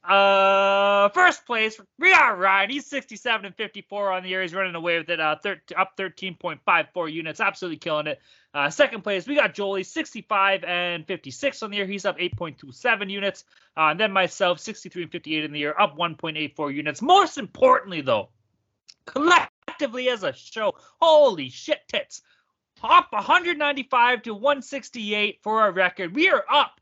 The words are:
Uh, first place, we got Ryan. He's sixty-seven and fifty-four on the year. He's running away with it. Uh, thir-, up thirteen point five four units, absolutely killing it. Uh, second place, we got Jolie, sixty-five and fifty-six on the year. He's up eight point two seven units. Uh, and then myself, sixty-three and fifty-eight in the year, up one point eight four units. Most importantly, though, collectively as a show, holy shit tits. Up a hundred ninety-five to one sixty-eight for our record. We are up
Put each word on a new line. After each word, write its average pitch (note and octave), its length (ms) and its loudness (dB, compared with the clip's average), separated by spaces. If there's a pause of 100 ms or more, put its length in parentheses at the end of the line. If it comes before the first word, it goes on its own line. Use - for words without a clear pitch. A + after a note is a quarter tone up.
Uh, G3 1040 4
first F4+ 360 2
place, A3 340 -4 (180)
we F4 120 4
got C4+ 280 4
Ryan. G3 300 2
He's C#4 160 -8
sixty-seven A3+ 600 -6
and F#3 80 -14
fifty-four G3+ 580 -6
on F#3 100 -4
the F#3 60 -12
year. F#3 140 -4
He's E3+ 100 -6
running F#3 220 -4
away E3+ 240 -2
with D#3 100 -8
it. E3+ 100 -4
Uh, D#3 240 0
thir-, F#3+ 200 -6 (160)
up F#3+ 180 -2
thirteen F#3 380 -10
point D#3 320 -10
five E3+ 260 2
four E3 160 -6
units, D#3+ 320 -10
absolutely F#3+ 380 -4
killing D3+ 300 -4
it. D3 120 -8 (320)
Uh, C#3+ 160 -2
second A#3 340 0
place, F#3+ 240 -4
we C#4+ 80 -6
got A3+ 200 0
Jolie, G3 280 -4
sixty-five G3 840 -2
and F3 420 -6
fifty-six F#3+ 560 -6
on G#3 80 -10
the G#3 80 -6
year. G3 80 -4
He's G3 180 -8
up F#3+ 140 -2
eight F3+ 180 -4
point D#3+ 220 -10
two C#3 120 -20
seven G#3 380 -2
units. G3 360 -6 (340)
Uh, D#3 100 4
and D#3+ 100 0
then F#3+ 140 0
myself, F3+ 480 0
sixty-three F3+ 440 -12
and D#3 60 -12
fifty-eight D#3 340 -6
in D3 80 -10
the D3 60 -10
year, D3 200 -4
up E3+ 180 0
one E3 200 -4
point D#3+ 200 -8
eight D3+ 180 -8
four C#3+ 160 -6
units. D3 300 -8
Most F4 380 2
importantly, G3+ 640 0
though, A2+ 260 0 (800)
collectively C4+ 1040 0
as A3 120 -4
a C#3+ 120 -4
show, - 400 -4 (260)
holy C#4 480 6
shit - 400 -6
tits. - 320 -6 (640)
Up D#4+ 320 6
a G#3 80 -2
hundred E4+ 340 2
ninety-five B3+ 680 0
to A3+ 100 -8
one C4+ 260 0
sixty-eight G#3 840 -6
for A3 200 2
our G3+ 100 4
record. F3+ 420 -2
We E4 140 2
are C4 240 2
up - 300 2